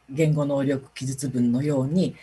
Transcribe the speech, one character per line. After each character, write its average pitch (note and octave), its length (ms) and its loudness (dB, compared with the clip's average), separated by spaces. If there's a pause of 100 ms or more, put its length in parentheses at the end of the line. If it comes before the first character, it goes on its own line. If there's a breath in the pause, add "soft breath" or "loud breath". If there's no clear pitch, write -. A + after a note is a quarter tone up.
言 D3+ 240 2
語 D3 120 0
能 C#3 180 0
力 C3+ 300 -2
記 C3 120 -10
述 C3 240 -4
文 A#2+ 220 0
の B2 120 0
よ D3 180 0
う C3 60 0
に、 E3 360 0